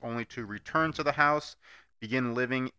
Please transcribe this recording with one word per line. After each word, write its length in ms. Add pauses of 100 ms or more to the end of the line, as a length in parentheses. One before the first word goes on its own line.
only 220
to 200
return 460
to 120
the 100
house, 420 (460)
begin 340
living 440